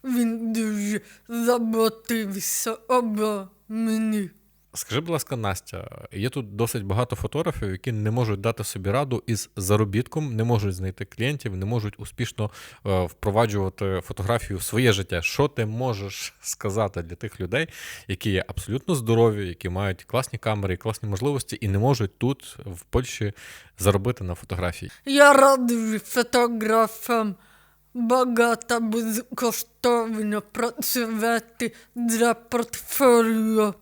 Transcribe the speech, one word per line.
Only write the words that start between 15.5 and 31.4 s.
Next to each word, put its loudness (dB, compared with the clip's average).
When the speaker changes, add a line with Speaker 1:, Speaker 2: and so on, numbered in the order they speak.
Speaker 2:
можеш -6
сказати -4
для -10
тих -12
людей, -2
які -2
є 2
абсолютно -4
здорові, 4
які -8
мають -2
класні -4
камери, -2
класні -6
можливості -2
і -2
не 2
можуть 2
тут, -4
в -12
Польщі, -2
заробити 2
на -6
фотографії? -6
Speaker 1:
Я 8
радий 6
фотографам, 2
багато 2
безкоштовно -2
працювати -2